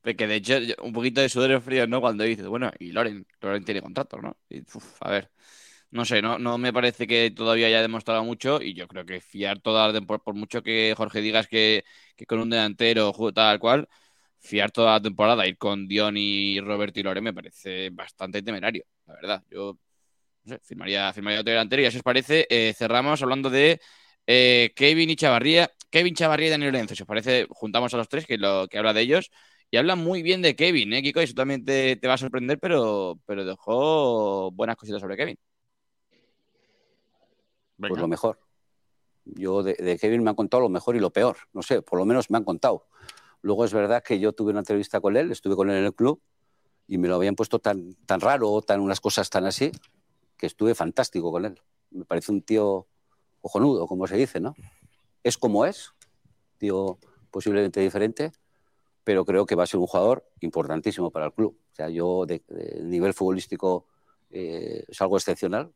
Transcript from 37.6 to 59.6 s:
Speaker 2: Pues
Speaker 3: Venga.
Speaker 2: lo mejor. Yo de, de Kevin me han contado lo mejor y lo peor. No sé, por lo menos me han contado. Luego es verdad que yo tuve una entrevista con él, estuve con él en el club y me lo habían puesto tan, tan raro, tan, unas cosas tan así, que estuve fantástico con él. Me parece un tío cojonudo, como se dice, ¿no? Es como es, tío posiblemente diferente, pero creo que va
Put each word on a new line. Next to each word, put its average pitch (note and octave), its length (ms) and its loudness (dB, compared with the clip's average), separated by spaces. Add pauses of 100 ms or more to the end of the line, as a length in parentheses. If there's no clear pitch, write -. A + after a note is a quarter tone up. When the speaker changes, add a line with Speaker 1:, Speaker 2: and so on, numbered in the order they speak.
Speaker 2:
Pues G2+ 140 -8
Speaker 3:
Venga. F2 120 -2
Speaker 2:
lo E2 60 -2
mejor. G#2+ 300 -4 (840)
Yo F#2+ 380 -2
de, F#2+ 120 0
de F2 240 -2
Kevin A#2 240 2
me G#2+ 80 2
han G#2 60 -2
contado A2 260 2
lo A#2+ 60 2
mejor F#2+ 280 -2
y A#2 40 0
lo F#2 100 0
peor. A2 260 2 (160)
No F#2 100 -10
sé, F#2 200 0
por - 160 -2
lo F2+ 60 2
menos A#2+ 260 2
me G#2 80 2
han G#2+ 60 -2
contado. - 420 -2 (560)
Luego G#2 220 2
es G2+ 80 0
verdad G#2+ 300 2
que G2+ 180 0
yo G#2 120 2
tuve G#2+ 200 -2
una G#2 80 0
entrevista G2+ 400 -2
con G2+ 160 2
él, E3 160 2
estuve G2 240 -2
con G2 140 2
él G2 80 0
en G2 80 2
el G#2 80 -2
club C3 280 2 (640)
y F#2+ 120 -4
me F2 100 2
lo F2+ 80 2
habían G2 180 2
puesto A2 240 -2
tan, F#2 360 -2 (120)
tan F#2+ 140 0
raro, A2 420 2
tan, G2+ 180 0
unas G2 200 0
cosas G#2 280 -2
tan F#2 180 0
así, C#3 260 -2 (640)
que - 100 -6
estuve A2 280 0
fantástico E2+ 580 -2
con F2 140 -2
él. F#2+ 140 -10 (300)
Me F2+ 140 -12
parece E2+ 260 -4
un G2+ 120 0
tío G2+ 440 0 (540)
cojonudo, G2+ 460 2
como F#2+ 200 -4
se F#2+ 100 -2
dice, B2+ 240 0
¿no? B2+ 140 -6 (680)
Es A#2+ 140 0
como A2 300 2
es, - 260 -8 (640)
tío F#2+ 400 -2 (320)
posiblemente G2+ 500 0
diferente, G#2 500 0 (720)
pero F#2+ 220 2
creo F#2+ 220 2
que F#2 100 0
va F2 80 4